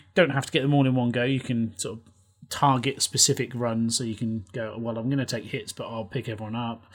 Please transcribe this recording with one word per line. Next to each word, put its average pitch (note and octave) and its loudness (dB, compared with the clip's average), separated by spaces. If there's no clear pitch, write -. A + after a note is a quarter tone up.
don't E3 6
have C3+ -2
to - -6
get C#3+ 4
them C#3+ 4
all C#3 6
in C3 4
one A#2+ 2
go, A#2+ 0
you C3 2
can A2+ -2
sort A2+ -8
of - -20
target C3+ 2
specific - 2
runs, A2+ 0
so B2+ -4
you A2 -4
can A2 -4
go, A2 -6
"Well, A#2 -4
I'm A#2 -2
gonna C3+ 0
take A2+ -6
hits, A2 -8
but - -10
I'll A2+ -6
pick B2 -6
everyone A2 -8
up," A#2 -6